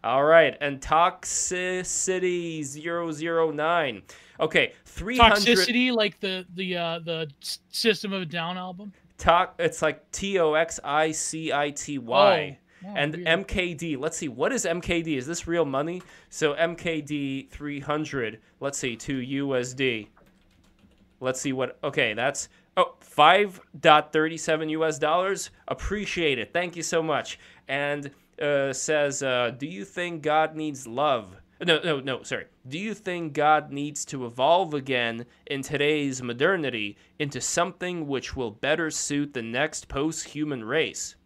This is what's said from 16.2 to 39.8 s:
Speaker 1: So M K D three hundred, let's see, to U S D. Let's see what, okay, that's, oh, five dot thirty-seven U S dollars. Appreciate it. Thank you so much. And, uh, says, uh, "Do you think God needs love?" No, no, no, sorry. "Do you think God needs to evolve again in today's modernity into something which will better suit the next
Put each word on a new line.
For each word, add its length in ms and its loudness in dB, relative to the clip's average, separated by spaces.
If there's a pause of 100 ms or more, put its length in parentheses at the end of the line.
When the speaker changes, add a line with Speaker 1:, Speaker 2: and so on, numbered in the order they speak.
Speaker 1:
So 220 0
M 240 0
K 240 -4
D 500 -6
three 300 -10
hundred, 580 -4 (220)
let's 180 -6
see, 180 -4
to 200 -6
U 400 -4
S 180 -2
D. 340 -2 (1120)
Let's 220 -4
see 140 -2
what, 280 -2
okay, 320 2
that's, 340 -2 (280)
oh, 240 2
five 580 6 (220)
dot 320 8
thirty-seven 560 0
U 160 0
S 160 0
dollars. 500 0 (160)
Appreciate 720 -2
it. 140 -8
Thank 240 -4
you 80 -8
so 180 0
much. 380 -2 (280)
And, 420 -4 (300)
uh, 340 0
says, 480 0
uh, 340 2
"Do 100 -10
you 200 -10
think 340 -6
God 360 2
needs 300 -8
love?" 480 -2 (300)
No, 180 4
no, 180 -2
no, 220 -6
sorry. 220 -6 (240)
"Do 100 -8
you 140 -6
think 400 -6
God 400 4
needs 320 -6
to 220 -8
evolve 480 2
again 500 -2 (220)
in 160 -6
today's 580 0
modernity 800 0 (200)
into 220 -4
something 680 -2
which 300 -4
will 140 -4
better 400 -2
suit 420 -4
the 80 -6
next 480 -4